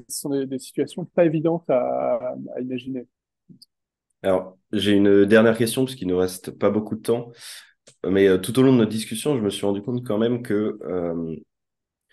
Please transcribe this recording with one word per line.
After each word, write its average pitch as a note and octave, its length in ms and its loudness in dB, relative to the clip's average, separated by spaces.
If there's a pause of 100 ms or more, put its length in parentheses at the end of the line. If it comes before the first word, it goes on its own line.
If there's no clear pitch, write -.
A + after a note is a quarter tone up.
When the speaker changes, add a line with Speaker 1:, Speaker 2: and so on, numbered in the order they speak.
Speaker 1:
ce - 120 -12
sont D3+ 100 -8
des, C#3 160 -2
des C3+ 120 -8
situations D3+ 460 -8
pas F3 200 0
évidentes E3 440 0
à, B2+ 680 -2 (220)
à B2+ 40 -6
imaginer. B2+ 460 -10 (1160)
Speaker 2:
Alors, F#2+ 340 -2 (160)
j'ai G#2 200 2
une G2+ 340 6
dernière A2 300 6
question, A#2 280 -2
parce C3 100 -6
qu'il F#2 140 -8
nous F2+ 80 0
reste F#2 340 -2
pas G2+ 200 -2
beaucoup G#2+ 260 -2
de - 60 -14
temps. A#2+ 280 -4 (760)
Mais, G2 220 4
euh, F#2+ 100 4
tout A2 200 -4
au C3 40 6
long C3+ 100 6
de B2+ 60 6
notre G#2+ 120 2
discussion, A2 460 -4
je A2+ 60 -2
me G2+ 80 0
suis - 160 -6
rendu G2+ 160 -2
compte B2 240 -6
quand G#2+ 120 -2
même A#2+ 240 0
que, G#2+ 400 -2
euh, E2+ 540 -6 (760)